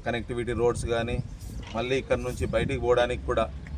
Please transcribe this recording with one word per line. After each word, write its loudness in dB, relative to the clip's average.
కనెక్టివిటీ -2
రోడ్స్ 2
కానీ 0
మళ్ళీ 0
ఇక్కడ 0
నుంచి -2
బయటికి 0
పోవడానికి 4
కూడా, 2